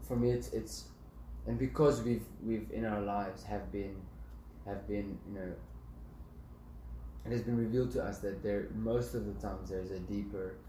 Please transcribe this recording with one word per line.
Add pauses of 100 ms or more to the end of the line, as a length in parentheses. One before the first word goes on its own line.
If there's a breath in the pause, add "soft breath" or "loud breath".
for
me,
it's,
it's, (640)
and
because
we've, (200)
we've
in
our
lives
have
been, (720)
have
been, (100)
you
know, (1700)
it
has
been
revealed
to
us
that
there,
most
of
the
times
there's
a
deeper, (140)